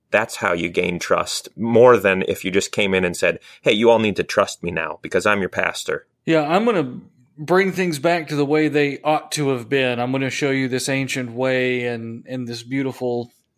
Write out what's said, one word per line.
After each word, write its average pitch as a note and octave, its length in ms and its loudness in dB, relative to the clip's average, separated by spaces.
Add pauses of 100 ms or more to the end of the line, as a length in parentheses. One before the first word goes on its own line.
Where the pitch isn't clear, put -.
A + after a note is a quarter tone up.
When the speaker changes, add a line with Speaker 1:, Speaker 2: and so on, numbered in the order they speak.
(120)
Speaker 1:
that's G#2+ 240 0
how G2 160 -2
you F2 160 -2
gain F2 320 -2
trust, - 560 -2
more A#2 400 6
than F#2+ 320 2
if - 160 -4
you F#2 80 -2
just F#2+ 180 0
came G2 240 0
in F#2 100 2
and F2 120 -2
said, E2 240 0 (220)
"Hey, B2+ 100 4
you A2+ 180 4
all A2+ 80 6
need G#2+ 180 0
to F2 60 0
trust - 400 -2
me F2 80 -4
now D#2+ 320 -6
because F2+ 240 -2
I'm G#2 140 4
your F2+ 80 0
pastor." - 580 -4 (180)
Speaker 2:
Yeah, D#3+ 180 2
I'm F3 220 2
gonna E3 360 -2 (360)
bring F3+ 360 2
things F3 260 -2
back E3 300 0
to D3+ 80 -4
the C#3+ 80 2
way D3+ 240 2
they C#3+ 340 0
ought D3+ 300 -2
to D3 160 -2
have A#2+ 200 -2
been. B2+ 300 0
I'm B2 140 -2
gonna C3+ 180 -2
show C#3 200 -2
you C3+ 180 0
this B2 200 -4
ancient C3 440 -4
way B2+ 540 -2
and, A#2 420 -8
and B2+ 180 -8
this A#2 160 -10
beautiful B2 680 -4 (260)